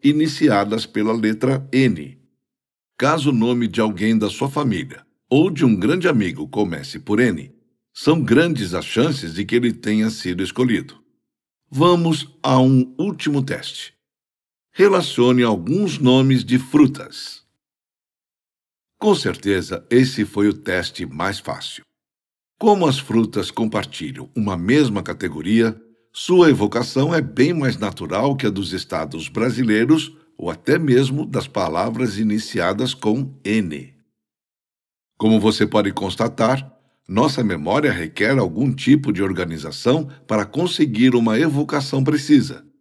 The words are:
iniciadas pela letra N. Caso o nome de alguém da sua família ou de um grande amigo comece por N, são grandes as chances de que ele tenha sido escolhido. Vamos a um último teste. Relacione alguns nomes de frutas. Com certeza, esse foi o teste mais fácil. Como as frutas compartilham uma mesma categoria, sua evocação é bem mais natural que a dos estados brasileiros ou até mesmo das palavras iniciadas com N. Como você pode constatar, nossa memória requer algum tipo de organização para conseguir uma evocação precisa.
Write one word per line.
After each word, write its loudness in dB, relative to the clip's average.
iniciadas 2
pela -2
letra -2
N. 0
Caso 0
o 0
nome 0
de -4
alguém 0
da 0
sua -4
família -6
ou 4
de 0
um 6
grande 0
amigo 0
comece -6
por -2
N, 0
são 0
grandes 2
as -4
chances -2
de -6
que -4
ele 2
tenha 0
sido -6
escolhido. -2
Vamos 0
a 2
um 4
último -2
teste. -10
Relacione 4
alguns 0
nomes 4
de 2
frutas. 0
Com 4
certeza, -4
esse 4
foi 0
o 2
teste -6
mais -6
fácil. -12
Como 4
as 2
frutas -2
compartilham -6
uma -2
mesma 0
categoria, -2
sua 4
evocação 0
é 0
bem 0
mais -2
natural -4
que -6
a 0
dos -6
estados -8
brasileiros 0
ou -8
até 0
mesmo 2
das -6
palavras -4
iniciadas -2
com -2
N. -4
Como 4
você 2
pode 0
constatar, -2
nossa 0
memória 0
requer -2
algum 0
tipo 2
de -2
organização -4
para -2
conseguir 0
uma 2
evocação 0
precisa. 2